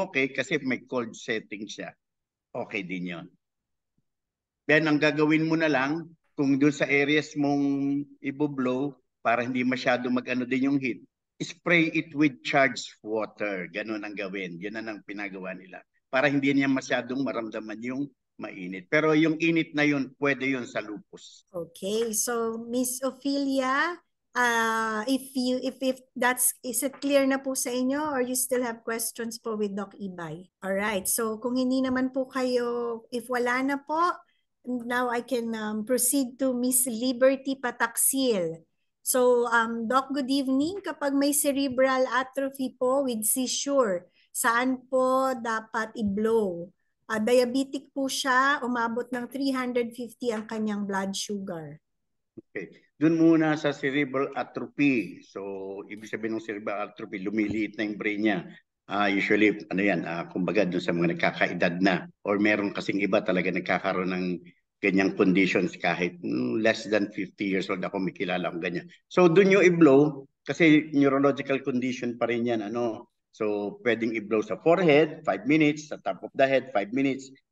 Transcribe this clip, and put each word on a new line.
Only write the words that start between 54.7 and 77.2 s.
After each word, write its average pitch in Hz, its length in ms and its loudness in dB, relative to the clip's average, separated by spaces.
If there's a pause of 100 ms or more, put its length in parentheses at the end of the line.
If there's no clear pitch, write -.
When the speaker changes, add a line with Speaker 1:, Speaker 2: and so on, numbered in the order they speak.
Speaker 1:
So, - 160 -14 (480)
ibig 107 180 -16
sabihin 110 320 -6
ng 110 60 -12
cerebral 104 480 -6
atrophy, 101 320 -10
lumiliit 104 560 -2
na 104 80 -2
yung 101 100 -6
brain 104 240 -2
niya. 104 160 2 (480)
Ah, 101 240 2
usually, 104 480 4 (140)
ano 92 100 0
yan, 85 240 2
ah, 82 240 -6
kumbaga 92 380 2
dun 87 160 -2
sa 90 100 0
mga 85 240 0
nagkakaedad 90 640 0
na. 92 240 2 (160)
Or 101 160 0
meron 104 380 0
kasing 98 260 -4
iba 101 220 2
talaga 92 260 0
nagkakaroon 92 640 -2
ng 92 140 -4 (540)
ganyang 95 320 4
conditions 92 640 2
kahit, 87 480 -2
mm, 117 400 -2
less 107 240 0
than 101 240 0
fifty 95 400 -4
years 92 160 0
old 92 160 -4
ako, 95 160 -4
may 90 160 -4
kilala 90 320 -2
akong 87 160 -6
ganyan. 87 220 -6 (260)
So, 180 160 8
dun 190 240 6
yung 196 80 6
i-blow, 151 640 8 (160)
kasi 151 560 4
neurological 139 640 4
condition 127 560 -2
pa 117 160 0
rin 120 160 0
yan, 110 160 -2
ano. 113 480 -4 (160)
So, 101 560 -4
pwedeng 113 320 0
i-blow 107 240 0
sa 107 180 -4
forehead, 156 640 6
five 98 220 -2
minutes, 151 480 2
sa 92 80 -10
top 95 240 -6
of - 80 -12
the 135 160 2
head, 131 240 0
five 101 240 -2
minutes, 135 320 -2 (240)